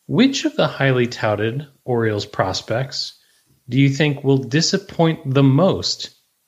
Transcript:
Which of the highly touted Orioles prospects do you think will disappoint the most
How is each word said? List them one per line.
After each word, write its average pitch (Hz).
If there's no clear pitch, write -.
Which 240
of 294
the 165
highly 127
touted 113
Orioles 113
prospects -
do 127
you 139
think 139
will 135
disappoint 151
the 139
most 135